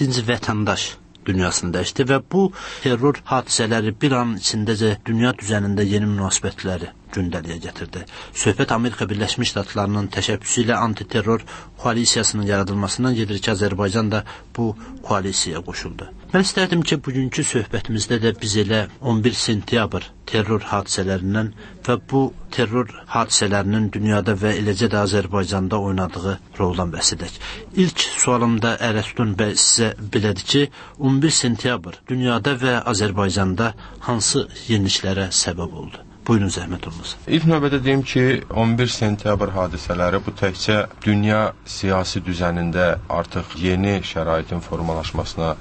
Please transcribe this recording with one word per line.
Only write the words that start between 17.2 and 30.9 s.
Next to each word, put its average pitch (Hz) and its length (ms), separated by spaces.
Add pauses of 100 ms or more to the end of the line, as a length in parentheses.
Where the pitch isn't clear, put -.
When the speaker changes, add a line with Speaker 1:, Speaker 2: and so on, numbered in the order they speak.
Speaker 1:
söhbətimizdə 113 800
də 113 180
biz 104 220
elə 107 160 (260)
on 113 200
bir 120 120
sentyabr 104 680 (200)
terror 110 440
hadisələrindən 98 800 (340)
və 123 120 (120)
bu 135 140 (280)
terror 117 380 (240)
hadisələrinin 104 800
dünyada 104 400
və 104 300
eləcə 104 320
də 104 80
Azərbaycanda 95 760
oynadığı 92 600 (180)
roldan 90 380
bəhs - 240
edək. 87 180 (400)
İlk - 300 (160)
sualımda 117 560 (100)
Ərəstun 107 480
bəy 104 240
sizə 113 300 (100)
belədir 104 480
ki, 143 160 (320)